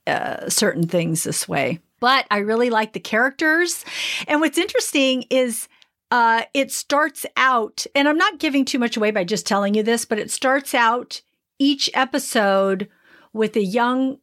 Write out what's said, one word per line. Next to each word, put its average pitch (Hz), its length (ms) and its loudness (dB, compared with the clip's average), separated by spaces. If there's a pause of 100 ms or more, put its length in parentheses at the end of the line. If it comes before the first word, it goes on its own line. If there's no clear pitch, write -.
uh, - 420 -4
certain 170 380 0
things 165 360 -2
this - 260 -6
way. 147 300 -2 (200)
But 254 320 2
I 208 60 2
really 226 320 0
like 220 240 0
the - 80 -8
characters. 311 840 0 (440)
And 294 120 2
what's 311 180 0
interesting 269 720 0
is, 254 380 -2 (440)
uh, 226 320 2 (100)
it 277 180 -2
starts - 540 -2 (120)
out, 254 560 0
and 277 140 2
I'm 302 100 2
not 370 220 0
giving 277 260 0
too 269 140 -2
much 233 180 -2
away 214 140 2
by 202 140 -2
just 208 200 -4
telling 202 300 2
you 214 80 2
this, 233 220 0
but 220 120 -2
it - 140 -6
starts 269 420 -2
out 240 480 0 (380)
each 277 340 2
episode 202 960 0 (420)
with 214 240 -2
a 214 80 2
young 247 600 0